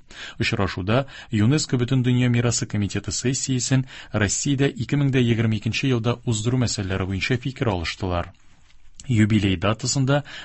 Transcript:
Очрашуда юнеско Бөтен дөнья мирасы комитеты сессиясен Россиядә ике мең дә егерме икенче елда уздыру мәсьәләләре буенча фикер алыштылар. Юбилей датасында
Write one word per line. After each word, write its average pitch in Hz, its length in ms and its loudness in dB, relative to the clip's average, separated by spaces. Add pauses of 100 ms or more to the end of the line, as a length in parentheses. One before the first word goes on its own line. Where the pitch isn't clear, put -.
(400)
Очрашуда 98 680 0 (240)
юнеско 127 460 2
Бөтен 123 260 2
дөнья 123 240 4
мирасы 117 380 0
комитеты 101 480 -2
сессиясен 131 760 0 (240)
Россиядә 127 640 0
ике 143 220 -2
мең 139 180 2
дә 131 80 4
егерме 113 320 2
икенче 107 320 -2
елда 117 380 0
уздыру 120 320 0
мәсьәләләре 95 480 -2
буенча 95 320 0
фикер 123 320 -4
алыштылар. 90 640 -2 (720)
Юбилей 104 520 4
датасында 131 680 0 (220)